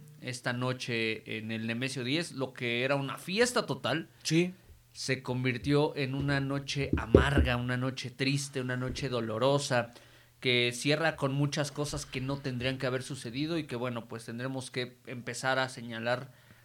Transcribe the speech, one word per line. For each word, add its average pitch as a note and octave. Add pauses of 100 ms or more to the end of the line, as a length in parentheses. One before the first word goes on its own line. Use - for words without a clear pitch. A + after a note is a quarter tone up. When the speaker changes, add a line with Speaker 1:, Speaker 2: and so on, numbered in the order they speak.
(220)
Speaker 1:
esta B2
noche A#2
en A2
el A2+
Nemesio B2+
diez, D#3
lo B2+
que A#2+
era C3+
una C3+
fiesta A3+
total, D3 (120)
Speaker 2:
Sí. F3 (380)
Speaker 1:
se C3
convirtió B2+
en C3
una C#3
noche C#3
amarga, B2
una B2
noche B2+
triste, C#3
una B2+
noche B2+
dolorosa, A#2+ (460)
que A#2+
cierra D3+
con C3+
muchas C#3+
cosas D3
que C3+
no C3+
tendrían C3
que C3
haber B2+
sucedido C3+
y D3+
que, B2
bueno, A#2+
pues A2+
tendremos B2+
que B2+ (100)
empezar B2
a C3
señalar A#2+ (340)